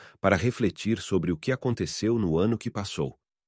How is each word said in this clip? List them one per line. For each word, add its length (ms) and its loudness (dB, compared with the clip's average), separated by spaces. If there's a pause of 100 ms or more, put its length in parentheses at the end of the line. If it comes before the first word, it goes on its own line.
(200)
para 160 2
refletir 640 0
sobre 320 0
o 60 -2
que 120 -4
aconteceu 680 0
no 180 2
ano 200 4
que 120 -8
passou, 480 -4 (300)